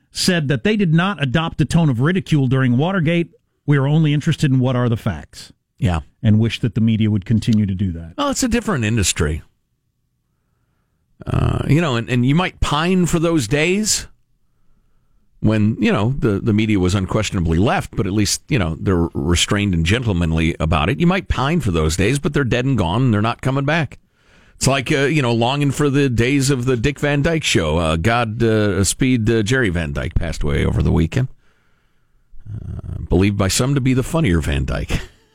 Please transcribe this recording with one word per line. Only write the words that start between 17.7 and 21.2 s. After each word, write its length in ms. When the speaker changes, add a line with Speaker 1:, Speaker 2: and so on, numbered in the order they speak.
Speaker 2:
but 100
at 60
least, 360
you 100
know, 220
they're 340
restrained 600
and 100
gentlemanly 760
about 280
it. 120
You 60
might 220